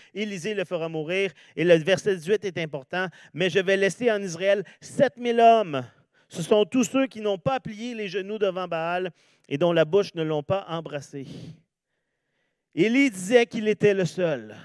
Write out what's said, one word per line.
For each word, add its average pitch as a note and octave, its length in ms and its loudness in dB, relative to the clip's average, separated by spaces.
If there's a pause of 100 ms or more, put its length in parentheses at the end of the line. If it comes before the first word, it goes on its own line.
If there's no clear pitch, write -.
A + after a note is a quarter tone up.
(140)
Élisée G3+ 400 -6
le F#3+ 100 -4
fera E3 260 -6
mourir. E3 420 -4 (240)
Et D#3+ 80 -2
le F3 140 8
verset F#3 400 0
dix-huit F#3+ 280 -2
est F3+ 140 -6
important. « D#3+ 480 -6 (260)
Mais F3 160 0
je E3+ 80 0
vais F#3+ 200 2
laisser G3 340 0
en G3+ 100 -2
Israël F#3+ 420 -2 (160)
sept - 380 -2
mille A#3+ 220 0
hommes. G#3 440 6 (460)
Ce F3 140 -8
sont G#3+ 220 4
tous B3 180 2
ceux C4+ 240 0
qui G#3 120 -14
n'ont G3+ 200 -2
pas C4 200 -2
plié A3+ 360 -10
les G#3+ 140 -8
genoux G3 280 -6
devant F#3 300 -2
Baal E3+ 420 -4 (400)
et C#3+ 80 -4
dont E3+ 160 4
la E3 100 6
bouche F3+ 300 2
ne E3 80 -6
l'ont D#3 220 -2
pas G3 260 -4
embrassé. » D3 560 -10 (1500)
Élie B3 340 4
disait G#3+ 380 2
qu'il G#3+ 200 -4
était G#3 280 2
le F#3+ 100 0
seul. C3+ 600 -4